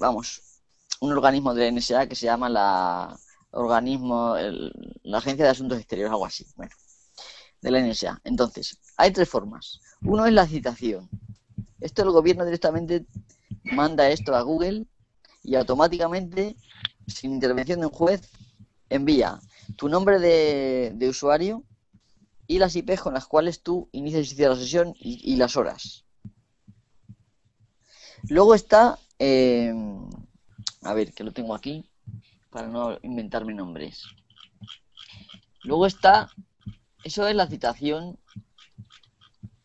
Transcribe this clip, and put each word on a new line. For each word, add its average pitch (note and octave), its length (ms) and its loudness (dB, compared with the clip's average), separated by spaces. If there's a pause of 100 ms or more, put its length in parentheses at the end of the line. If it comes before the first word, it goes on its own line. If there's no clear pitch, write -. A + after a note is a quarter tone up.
vamos, A#2+ 420 -4 (580)
un C#3+ 120 -2
organismo C3+ 420 2
de A#2+ 80 0
la A#2 60 4
N A#2+ 100 -2
S A#2+ 160 -2
A B2+ 140 0
que B2 80 -10
se A#2 100 -6
llama A#2+ 220 0
la F#2 680 0 (360)
organismo, A#2+ 840 -2
el, F2 340 -6 (320)
la G2+ 160 -6
Agencia C#3 280 0
de C3 60 8
Asuntos B2+ 260 -4
Exteriores, G#2 320 -6
algo G2+ 160 -2
así, - 180 -12 (120)
bueno, - 160 -16 (880)
de B2 80 -2
la C3 80 4
N B2 120 0
S G#2+ 160 -4
A. - 180 -8
Entonces, - 540 -4 (200)
hay F#3+ 140 6
tres F#3 160 2
formas. - 520 -8 (220)
Uno G#3+ 240 2
es A3+ 80 4
la F#3+ 120 8
citación. A#2+ 640 -6 (720)
Esto D#3+ 220 -4
el F#3+ 80 2
gobierno F3 340 4
directamente E3+ 640 -2 (560)
manda D3 480 2
esto D3+ 240 -2
a A#2+ 80 2
Google F3 420 -2 (580)
y C3 120 -4
automáticamente, E3+ 1000 0 (500)
sin C3 260 -8
intervención C3 480 0
de D#3+ 60 -2
un D3 60 -6
juez, F#3 360 0 (600)
envía C#3 500 2 (360)
tu C#3+ 120 -6
nombre F#3+ 320 4
de, C#3+ 760 2
de A#2+ 140 0
usuario D#3+ 560 0 (840)
y F3 120 0
las F3+ 180 2
I E3+ 60 -2
Ps F#3 180 -2
con C#3+ 140 -6
las C3 120 -6
cuales D#3+ 360 0
tú F3 300 -4
inicias D3 380 -4
y C3+ 40 -16
cierras C3+ 240 4
la B2+ 60 -8
sesión E3+ 340 0
y, A#2+ 340 -6
y C3 40 0
las B2 200 2
horas. - 480 -4 (2250)
Luego G3+ 260 8
está, G#3+ 440 6 (200)
eh, B2+ 560 4 (1080)
a G2+ 120 -4
ver, G#2+ 200 0
que G#2+ 100 -14
lo G#2+ 80 -12
tengo A2+ 220 -8
aquí, D3+ 360 -12 (580)
para A#2 200 -12
no A#2 340 -6
inventarme A2+ 500 -8
nombres. E2+ 520 -12 (1600)
Luego D#3 220 2
está, G3 440 4 (760)
eso G3+ 220 -4
es G#3 80 0
la F#3 140 2
citación, D3 720 -6 (1500)